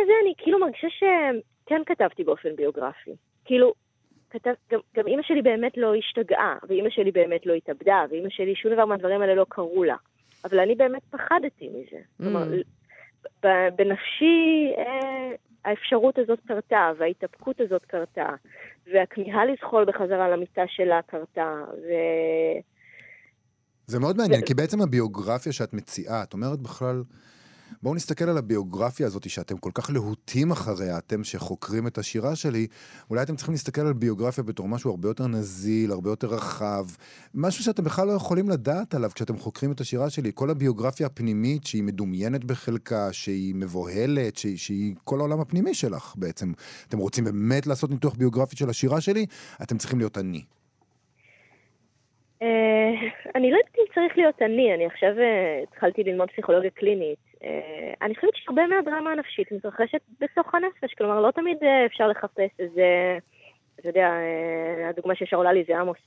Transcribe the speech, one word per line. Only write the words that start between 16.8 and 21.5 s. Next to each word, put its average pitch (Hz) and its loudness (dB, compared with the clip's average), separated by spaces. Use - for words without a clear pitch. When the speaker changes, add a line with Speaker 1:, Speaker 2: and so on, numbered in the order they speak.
Speaker 1:
וההתאפקות 175 -4
הזאת 185 0
קרתה, 165 -6
והכמיהה 202 2
לזחול 233 2
בחזרה 190 0
למיטה 180 -2
שלה 175 2
קרתה, 160 -6